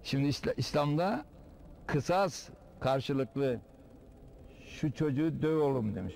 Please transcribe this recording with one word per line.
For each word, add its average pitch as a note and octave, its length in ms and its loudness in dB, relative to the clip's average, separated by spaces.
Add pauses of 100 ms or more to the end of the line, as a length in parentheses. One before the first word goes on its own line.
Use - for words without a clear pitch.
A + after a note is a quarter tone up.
Şimdi C#3 240 0
İsla-, C3+ 300 -2
İslam'da D#3 680 0 (640)
kısas E3+ 640 2 (300)
karşılıklı, C3+ 800 0 (1040)
"Şu - 260 -4
çocuğu D3 500 0
döv D#3 200 4
oğlum." B2 340 2
demiş F#2 200 -6